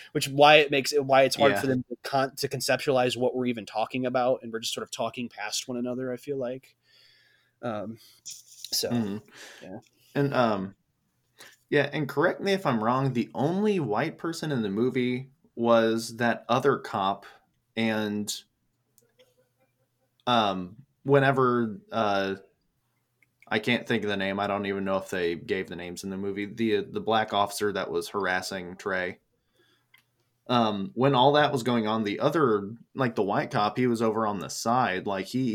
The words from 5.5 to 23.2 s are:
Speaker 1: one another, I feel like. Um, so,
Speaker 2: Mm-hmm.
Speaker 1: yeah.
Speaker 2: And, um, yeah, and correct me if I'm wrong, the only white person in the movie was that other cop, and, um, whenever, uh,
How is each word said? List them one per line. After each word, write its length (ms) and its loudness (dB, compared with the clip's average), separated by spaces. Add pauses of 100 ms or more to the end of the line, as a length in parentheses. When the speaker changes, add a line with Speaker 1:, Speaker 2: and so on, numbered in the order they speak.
Speaker 1:
one 100 -6
another, 340 -6
I 60 -8
feel 200 -8
like. 380 -8 (840)
Um, 380 -8 (240)
so, 640 -8
Speaker 2:
Mm-hmm. 280 -2 (440)
Speaker 1:
yeah. 180 -16 (360)
Speaker 2:
And, 180 0
um, 420 2 (960)
yeah, 240 2
and 160 -4
correct 320 0
me 120 0
if 120 -2
I'm 180 2
wrong, 300 2
the 220 0
only 440 2
white 380 -2
person 340 -6
in 120 -2
the 80 -2
movie 580 -2 (240)
was 640 2
that 320 0
other 300 4
cop, 480 -4 (480)
and, 580 -2 (1900)
um, 520 0 (260)
whenever, 760 4 (120)
uh, 460 0 (1160)